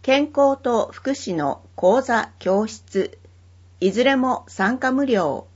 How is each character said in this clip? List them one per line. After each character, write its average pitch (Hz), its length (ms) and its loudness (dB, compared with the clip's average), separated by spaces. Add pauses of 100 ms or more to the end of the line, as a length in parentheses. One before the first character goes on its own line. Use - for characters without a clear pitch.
健 277 240 2
康 277 320 2
と 240 340 -2
福 - 200 -6
祉 202 240 -6
の 147 260 -4 (140)
講 208 260 4
座、 233 380 -2
教 202 280 0
室。 - 500 -6 (640)
い 190 120 2
ず 220 120 0
れ 269 120 4
も 254 320 -2
参 214 300 -2
加 262 140 -2
無 277 140 0
料。 180 500 -2